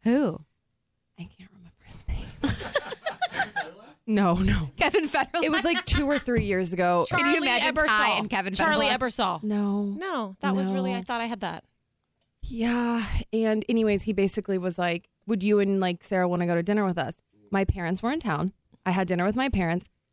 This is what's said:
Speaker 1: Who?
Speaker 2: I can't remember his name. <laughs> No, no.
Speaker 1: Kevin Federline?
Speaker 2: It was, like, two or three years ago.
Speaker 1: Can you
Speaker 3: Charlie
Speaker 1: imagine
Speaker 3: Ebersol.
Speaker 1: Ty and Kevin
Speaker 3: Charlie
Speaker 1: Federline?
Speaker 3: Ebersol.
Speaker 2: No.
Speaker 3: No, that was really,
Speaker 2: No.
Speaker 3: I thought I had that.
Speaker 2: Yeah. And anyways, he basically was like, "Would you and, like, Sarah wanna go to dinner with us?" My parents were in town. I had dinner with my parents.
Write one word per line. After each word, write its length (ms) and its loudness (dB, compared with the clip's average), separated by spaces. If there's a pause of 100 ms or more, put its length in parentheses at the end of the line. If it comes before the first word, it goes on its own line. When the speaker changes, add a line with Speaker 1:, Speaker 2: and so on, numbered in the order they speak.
Speaker 1:
Who? 400 2 (760)
Speaker 2:
I 40 -10
can't 280 -20
remember 320 -20
his 240 -20
name. 480 -4
<laughs> 800 -6 (720)
No, 300 4
no. 400 2
Speaker 1:
Kevin 320 2
Federline? 360 0
Speaker 2:
It 60 2
was, 140 2
like, 220 2
two 200 2
or 140 2
three 240 0
years 300 0
ago. 360 2
Speaker 1:
Can 100 2
you 60 2 (100)
Speaker 3:
Charlie 120 0
Speaker 1:
imagine 260 2
Speaker 3:
Ebersol. 140 2
Speaker 1:
Ty 300 4
and 120 -4
Kevin 240 -2
Speaker 3:
Charlie 340 2
Speaker 1:
Federline? 120 2
Speaker 3:
Ebersol. 440 -2
Speaker 2:
No. 400 0 (140)
Speaker 3:
No, 440 -6
that 140 0
was 140 0
really, 220 -2
Speaker 2:
No. 80 -2
Speaker 3:
I 40 -8
thought 180 -4
I 60 -4
had 120 -6
that. 240 -8 (760)
Speaker 2:
Yeah. 640 -2 (260)
And 380 0
anyways, 340 2
he 80 -4
basically 460 0
was 200 -4
like, 300 -2 (180)
"Would 160 -2
you 180 4
and, 200 2
like, 240 -2
Sarah 240 2
wanna 180 0
go 100 2
to 80 2
dinner 220 0
with 120 0
us?" 180 -4 (340)
My 140 2
parents 400 -2
were 80 -2
in 80 -2
town. 320 -2 (340)
I 60 0
had 160 0
dinner 180 0
with 120 0
my 100 0
parents. 400 -2 (260)